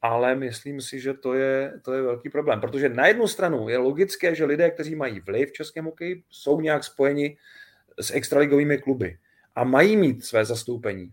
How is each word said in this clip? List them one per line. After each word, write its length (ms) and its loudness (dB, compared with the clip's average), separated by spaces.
ale 320 0
myslím 460 -8
si, 200 -12
že 140 -6
to 200 -4
je, 480 -2
to 100 -8
je 100 -2
velký 260 -4
problém. 320 -2
Protože 280 -2
na 180 2
jednu 220 4
stranu 400 -2
je 100 0
logické, 560 0
že 100 0
lidé, 260 2
kteří 240 -8
mají 260 -6
vliv 280 -2
v 40 -18
českém 320 -12
hokeji, 460 -10
jsou 300 0
nějak 240 0
spojeni 520 0
s 100 -6
extraligovými 680 4
kluby 400 -2
a 100 0
mají 320 6
mít 280 2
své 200 2
zastoupení 680 -6